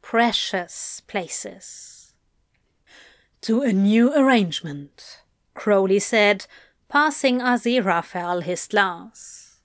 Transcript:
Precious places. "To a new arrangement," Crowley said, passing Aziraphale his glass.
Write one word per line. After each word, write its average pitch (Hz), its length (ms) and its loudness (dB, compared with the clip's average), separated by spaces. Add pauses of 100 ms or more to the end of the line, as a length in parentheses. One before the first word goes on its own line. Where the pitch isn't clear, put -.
Precious - 1040 -4
places. - 1040 -10 (1300)
"To 226 200 0
a 254 100 0
new 214 420 4
arrangement," 180 1080 0 (320)
Crowley 196 460 2
said, 208 480 2 (420)
passing 285 500 2
Aziraphale 185 1040 0
his 180 240 -4
glass. 190 960 -4